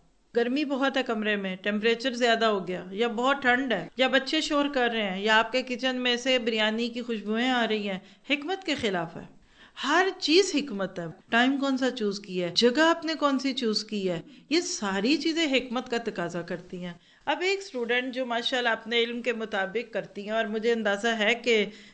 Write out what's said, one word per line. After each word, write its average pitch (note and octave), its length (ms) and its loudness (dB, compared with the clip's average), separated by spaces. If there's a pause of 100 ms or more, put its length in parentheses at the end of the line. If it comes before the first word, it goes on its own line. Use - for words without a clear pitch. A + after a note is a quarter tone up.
(360)
گرمی A#3+ 280 2
بہت C4+ 320 0
ہے C4 60 0
کمرے G#3+ 340 0
میں، F#3+ 200 -4
ٹیمپریچر A3+ 560 0
زیادہ A#3+ 320 2
ہو G3+ 240 0
گیا، F3+ 220 -6
یا G#3+ 180 0
بہت B3+ 340 0
ٹھنڈ B3 300 2
ہے، E3+ 240 -2
یا B3+ 120 4
بچے C4 320 2
شور D4+ 240 0 (100)
کر B3 180 2
رہے A3 180 -2
ہیں، F#3 120 -6
یا A3 160 6
آپ A3+ 140 2
کے B3+ 100 2
kitchen B3+ 340 -2
میں B3 200 2
سے B3+ 220 2
بریانی A3 500 0
کی A#3+ 140 -8
خوشبوئیں A3+ 480 -2
آ A#3+ 180 2
رہی G#3 200 -2
ہیں، F#3+ 100 -4 (320)
حکمت D#4 340 -4
کے D4+ 100 -2
خلاف F#3 420 -2
ہے۔ - 240 -16 (440)
ہر D#4+ 220 4 (120)
چیز F#4+ 360 4
حکمت G3 440 -4
ہے۔ E3+ 60 -6 (240)
ٹائم B3+ 280 4
کون C4+ 220 0
سا C4 120 0
چوز G#3 300 -2
کیا F3+ 280 -4
ہے، E3+ 80 -8
جگہ A#3+ 240 6
آپ E4 240 4
نے D#4+ 100 -2
کون C#4 240 2
سی C4+ 140 -2
چوز A3 320 -2
کی G3 260 -2
ہے، E3 100 -2 (280)
یہ D#4+ 120 2
ساری G#3 560 0
چیزیں D#4+ 300 0
حکمت B3+ 420 0
کا - 160 -2
تقاضا F3+ 380 -4
کرتی F3 420 -10
ہیں۔ F3+ 80 -10 (320)
اب D4 160 -2
ایک F#4+ 180 0
student B3 560 -2
جو B3+ 120 -4
ماشاءاللہ A#3+ 420 0
اپنے A3+ 300 -2
علم A#3 240 0
کے A#3+ 100 -2
مطابق G#3+ 600 -4
کرتی G3+ 300 -8
ہیں، G3+ 80 -8
اور A3 140 0
مجھے A3 280 0
اندازہ G#3+ 360 0
ہے A3 260 2
کہ A#3 320 2 (280)